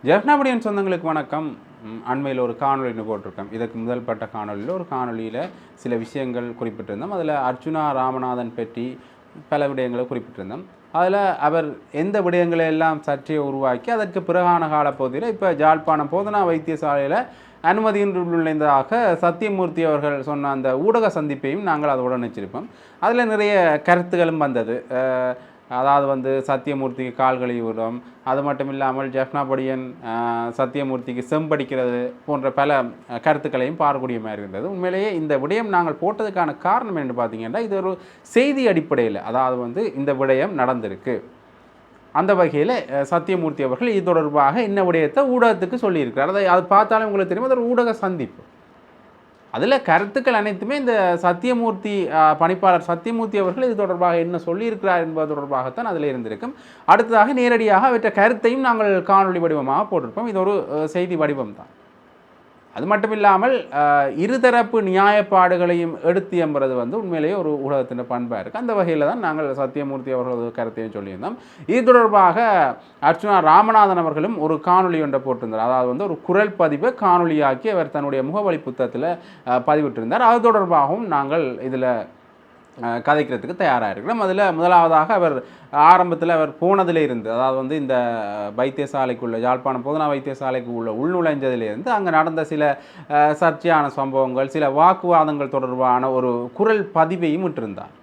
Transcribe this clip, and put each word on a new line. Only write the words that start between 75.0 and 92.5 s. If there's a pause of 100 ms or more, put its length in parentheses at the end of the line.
ஒன்றை
போட்டிருந்தார்.
அதாவது
வந்து
ஒரு
குரல்
பதிவை
காணொளியாக்கி
அவர்
தன்னுடைய
முகவலி
புத்தகத்துல, (280)
அஹ்,
பதிவிட்டிருந்தார்.
அது
தொடர்பாகவும்
நாங்கள்
இதுல, (760)
அஹ்,
கதைக்கிறதுக்கு
தயாரா
இருக்கிறோம்.
அதுல
முதலாவதாக
அவர் (280)
ஆரம்பத்துல
அவர் (100)
போனதுல
இருந்து,
அதாவது
வந்து
இந்த (340)
வைத்தியசாலைக்குள்ள,
யாழ்ப்பாணம்
போதனா
வைத்தியசாலைக்கு
உள்ள
உள்நுழைஞ்சதுல
இருந்து
அங்க
நடந்த
சில, (300)